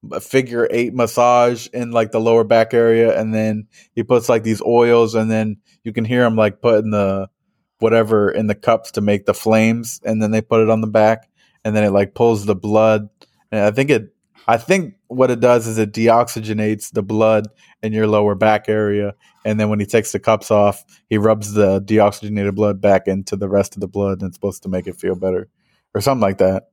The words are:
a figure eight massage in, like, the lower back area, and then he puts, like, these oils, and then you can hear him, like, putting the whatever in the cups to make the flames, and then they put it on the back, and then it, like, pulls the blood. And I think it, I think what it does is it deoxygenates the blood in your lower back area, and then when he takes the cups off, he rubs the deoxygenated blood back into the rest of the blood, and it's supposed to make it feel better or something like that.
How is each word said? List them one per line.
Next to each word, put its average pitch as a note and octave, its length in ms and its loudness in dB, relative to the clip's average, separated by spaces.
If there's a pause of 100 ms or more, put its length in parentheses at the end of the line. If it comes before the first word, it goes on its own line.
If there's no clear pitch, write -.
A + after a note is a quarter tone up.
(120)
a - 80 -8
figure A#2+ 500 -2
eight A#2+ 240 -2
massage B2 720 2
in, A#2+ 220 -10
like, A2+ 220 -2
the A2+ 80 0
lower A2+ 240 2
back A2+ 300 2
area, A2+ 440 2
and A2 160 -4
then G#2+ 320 -4 (300)
he A#2 80 -4
puts, A#2+ 240 0
like, A#2 160 0
these A2 180 -2
oils, A#2 540 2
and A2 120 -2
then A2 280 -2 (260)
you A2+ 100 -10
can A2+ 120 -4
hear B2 200 0
him, A2+ 120 0
like, G#2+ 260 0
putting A2 300 2
the G2 360 -2 (520)
whatever A2 500 2
in G#2+ 160 -2
the G#2 80 -2
cups - 380 -2
to A2 80 -4
make G#2 260 -2
the G2+ 80 0
flames, A2+ 680 -2
and A2 180 -4
then G#2+ 80 -2
they A2 100 0
put A2+ 200 0
it A2 100 2
on A2 100 0
the A2 60 -4
back, A2 420 2 (360)
and G#2+ 100 -4
then G#2+ 80 2
it, G#2 80 2
like, G2 240 0
pulls A2+ 320 0
the G#2+ 80 0
blood. G#2+ 540 2 (420)
And G#2+ 120 -2
I G#2 100 2
think C3 180 -2
it, A2 240 0 (320)
I A#2 120 2
think D#3+ 360 -2 (140)
what B2+ 220 0
it A#2+ 100 -2
does A#2+ 260 2
is A2 120 -6
it G#2+ 140 -2
deoxygenates A2 1000 -2
the G#2+ 100 -4
blood G#2+ 460 0 (340)
in A2 100 -6
your G#2+ 140 0
lower G#2 280 2
back G#2+ 340 0
area, G#2 460 -2 (300)
and G#2+ 160 -2
then G#2+ 100 0
when G#2 100 -2
he G2 60 -2
takes A2 260 0
the G2+ 60 -6
cups G#2+ 320 0
off, G2+ 340 2 (240)
he A2 100 -2
rubs G#2 360 0
the G2 260 2
deoxygenated G2+ 760 0
blood G#2 260 -2
back G2 260 2
into G2 300 -4
the G2 120 -8
rest G2 280 -2
of G2 40 -10
the G2 80 -6
blood, G2 320 -4
and F#2+ 80 -8
it's E2+ 80 -14
supposed - 280 -8
to - 40 -8
make F#2 180 -6
it F2+ 120 -12
feel F#2 160 -4
better F#2 340 -4 (460)
or G#2 60 -2
something C3 200 0
like G2 180 0
that. F#2+ 340 0